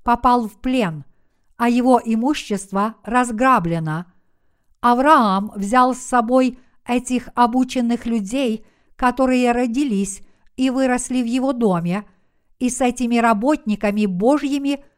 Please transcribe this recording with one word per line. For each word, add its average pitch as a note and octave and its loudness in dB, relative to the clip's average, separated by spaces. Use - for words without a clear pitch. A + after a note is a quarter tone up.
попал A#3+ 2
в - -16
плен, G3 -2
а A#3+ 0
его A#3+ 4
имущество A3 -4
разграблено. G#3 -2
Авраам A#3+ 2
взял B3 2
с B3 -8
собой B3 0
этих B3 -4
обученных A#3+ 0
людей – A3+ -2
которые B3+ 2
родились A#3+ -2
и C4 0
выросли B3+ 0
в A#3+ -2
его B3+ -2
доме, F#3+ -2
и B3+ -2
с A#3+ -6
этими B3 0
работниками G#3+ 0
Божьими C#4 0